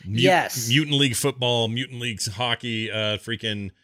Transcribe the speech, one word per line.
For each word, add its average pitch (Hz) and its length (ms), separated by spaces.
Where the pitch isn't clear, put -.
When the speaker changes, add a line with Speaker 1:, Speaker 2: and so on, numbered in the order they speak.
Speaker 1:
Mut-, 107 140
Speaker 2:
Yes. 131 480
Speaker 1:
Mutant 147 280
League 139 200
football, 123 500
Mutant 120 340
League 117 220
hockey, 113 680
uh, 107 280
freaking 107 560